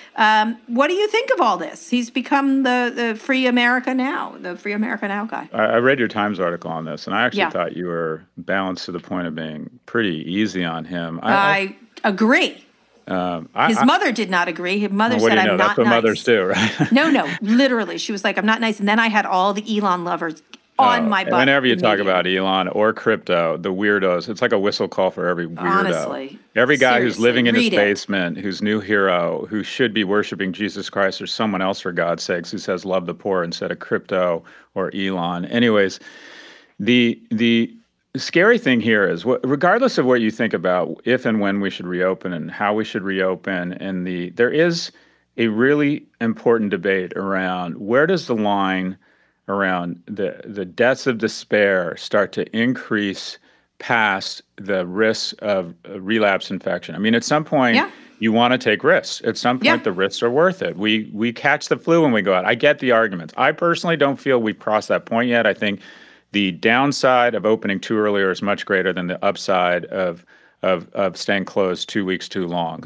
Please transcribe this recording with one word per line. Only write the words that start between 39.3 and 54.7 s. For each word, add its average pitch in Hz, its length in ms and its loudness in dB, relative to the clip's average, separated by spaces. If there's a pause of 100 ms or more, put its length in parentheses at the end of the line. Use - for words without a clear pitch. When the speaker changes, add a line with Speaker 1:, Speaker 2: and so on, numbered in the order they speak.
Speaker 2:
regardless 175 540 2
of 143 80 2
what 123 160 4
you 110 100 2
think 110 220 -2
about 90 520 -2
if 127 200 0
and 110 140 0
when 101 200 0
we 98 100 -2
should 90 180 -10
reopen 90 460 -2
and 78 180 -8
how 104 220 -2
we 107 100 -2
should 104 200 -6
reopen, 92 680 -2
and 92 320 -6
the, 90 260 -6
there 117 200 0
is 170 400 0 (460)
a 117 100 2
really 143 560 2 (180)
important 113 500 0
debate 92 440 -2
around 92 640 -4
where 123 300 0
does 185 200 -2
the 123 80 -2
line 95 640 0 (520)
around 92 580 -2
the, 101 380 -6
the 98 200 -8
deaths 123 420 0
of 120 120 0
despair 101 760 0
start 101 380 0
to 98 100 -2 (140)
increase 113 800 -2 (420)
past 104 640 0 (160)
the 95 280 -2